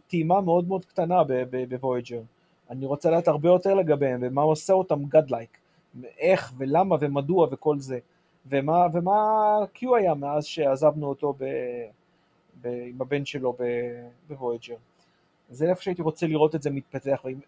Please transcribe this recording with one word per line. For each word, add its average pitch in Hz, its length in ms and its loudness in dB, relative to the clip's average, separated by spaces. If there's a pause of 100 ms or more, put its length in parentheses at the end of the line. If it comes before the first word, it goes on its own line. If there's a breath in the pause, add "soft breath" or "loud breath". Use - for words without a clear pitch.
טעימה 175 340 2
מאוד 175 260 2
מאוד 185 180 -4
קטנה 175 380 0
ב-, 131 260 0
ב-, 127 260 -6
בוויג'ר. 123 460 -4 (480)
אני 131 160 -8
רוצה 143 240 0
לדעת 170 180 2
הרבה 151 220 2
יותר 180 240 4
לגביהם, 143 480 2
ומה 127 200 -2
עושה 156 320 2
אותם 185 300 0
godlike, 131 540 0 (600)
איך 170 400 2
ולמה 156 420 2
ומדוע 143 520 2
וכל 143 280 -2
זה, 131 200 -8 (480)
ומה, 151 460 2
ומה 214 640 2 (160)
קיו 247 220 0
היה 190 180 4
מאז 147 320 -2
שעזבנו 147 640 2
אותו 139 300 -4
ב-, 131 80 -8 (1160)
ב-, 120 280 -8
עם 127 120 -14
הבן 139 240 -4
שלו 127 340 -4
ב-, 120 760 -6
בוויג'ר. 120 400 -8 (720)
זה 135 200 0
איפה 180 120 0
שהייתי 175 200 -4
רוצה 160 260 -2
לראות 156 280 2
את 151 60 -6
זה 143 80 -4
מתפתח, 139 560 -4
ואם, 131 220 -8